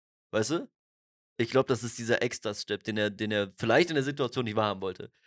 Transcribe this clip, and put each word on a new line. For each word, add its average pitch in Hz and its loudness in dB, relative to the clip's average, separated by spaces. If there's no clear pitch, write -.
Weißt 110 2
du? 190 -2
Ich - 0
glaub, 131 4
das 117 2
ist 120 -4
dieser 117 2
Extra-Step, 107 -4
den 107 -4
er, 104 2
den 107 -4
er 101 0
vielleicht 139 4
in 160 -2
der 139 2
Situation 135 -2
nicht 107 -4
wahrhaben 104 0
wollte. 92 -8